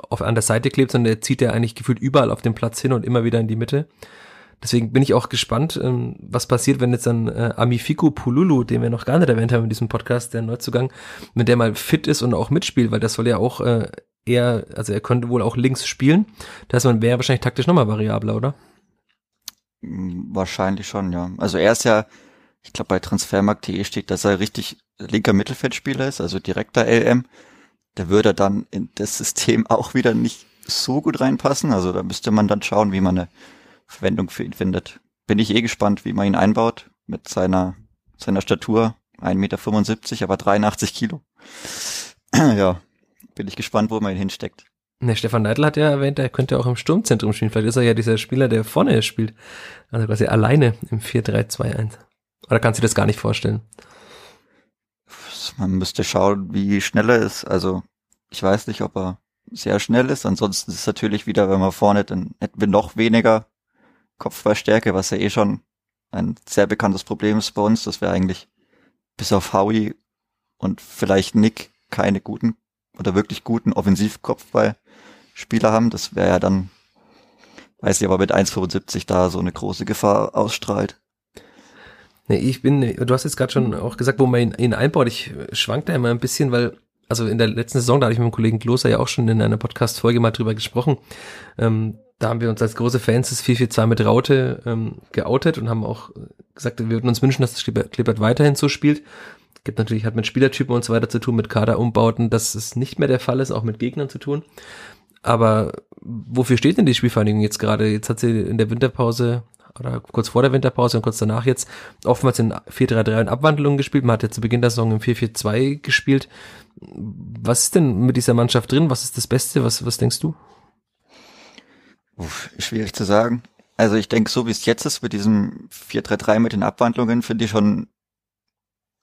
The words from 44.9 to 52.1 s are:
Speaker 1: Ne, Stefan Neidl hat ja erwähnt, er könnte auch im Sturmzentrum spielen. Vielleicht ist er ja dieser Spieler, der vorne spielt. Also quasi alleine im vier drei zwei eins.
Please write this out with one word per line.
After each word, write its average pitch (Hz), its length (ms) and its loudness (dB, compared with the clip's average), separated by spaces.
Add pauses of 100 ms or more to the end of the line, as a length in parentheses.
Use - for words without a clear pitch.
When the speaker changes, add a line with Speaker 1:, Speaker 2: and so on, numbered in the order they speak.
Speaker 1:
Ne, 117 160 0
Stefan 113 260 -2
Neidl 110 220 0
hat 151 120 0
ja 151 140 2
erwähnt, 139 300 0
er 131 80 0
könnte 131 320 0
auch 120 60 0
im 123 100 0
Sturmzentrum 123 560 0
spielen. 107 180 -2
Vielleicht 107 160 -2
ist 113 80 -2
er 127 80 2
ja 117 120 4
dieser 113 220 0
Spieler, 127 320 0
der 113 140 2
vorne 127 400 2
spielt. 110 320 -4 (560)
Also 113 160 -2
quasi 110 200 0
alleine 117 480 4 (180)
im 110 80 -2
vier 117 220 -2
drei 107 260 0
zwei - 260 -4
eins. 110 240 -6 (480)